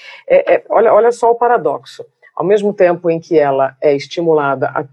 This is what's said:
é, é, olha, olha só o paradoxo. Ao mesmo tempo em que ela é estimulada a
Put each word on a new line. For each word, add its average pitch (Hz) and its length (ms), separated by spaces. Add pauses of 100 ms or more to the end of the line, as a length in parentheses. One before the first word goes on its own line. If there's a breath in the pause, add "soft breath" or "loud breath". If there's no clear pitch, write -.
(260 loud breath)
é, - 280
é, - 140
olha, 220 240
olha 226 200
só 233 180
o 233 60
paradoxo. 156 680 (300 soft breath)
Ao 156 100
mesmo 202 300
tempo 175 340
em 165 120
que 165 180
ela 135 420
é 147 140
estimulada 143 760
a 143 240